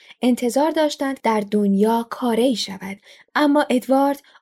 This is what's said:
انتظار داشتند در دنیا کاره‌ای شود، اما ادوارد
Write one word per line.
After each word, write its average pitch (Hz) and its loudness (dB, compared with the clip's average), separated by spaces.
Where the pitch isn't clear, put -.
انتظار 247 0
داشتند 294 -2
در 220 0
دنیا 208 2
کاره‌ای 240 0
شود، 196 -10
اما 294 2
ادوارد 269 0